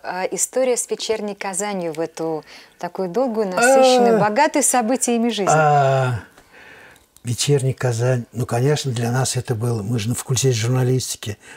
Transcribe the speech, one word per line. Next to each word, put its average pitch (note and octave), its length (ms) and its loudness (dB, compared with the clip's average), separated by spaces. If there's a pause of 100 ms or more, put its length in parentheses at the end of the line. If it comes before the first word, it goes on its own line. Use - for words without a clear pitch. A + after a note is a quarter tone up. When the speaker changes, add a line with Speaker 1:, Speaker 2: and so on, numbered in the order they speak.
Speaker 1:
а, F3+ 300 -6
история B3 440 -2
с - 140 -6
«Вечерней G#3+ 460 -6
Казанью» F#3+ 560 -6
в D3+ 80 -6
эту D#3+ 440 -6 (340)
такую F3+ 320 -6
долгую, A3 380 -2
насыщенную, B3 680 4
Speaker 2:
А. G3+ 40 4
Speaker 1:
богатую C4+ 440 2
событиями A#3+ 680 0
жизнь? G3+ 220 0
Speaker 2:
А, C3+ 680 4 (1040)
«Вечерняя C3 500 0
Казань». A#2+ 580 0
Ну, A#2 120 -4
конечно, C3+ 480 0
для A#2 200 -2
нас B2+ 240 -2
это B2 180 -2
было. A2+ 280 -2
Мы A#2 160 -2
же G#2 100 -4
на B2 60 -2
факультете B2+ 440 0
журналистики. B2+ 800 -2 (180)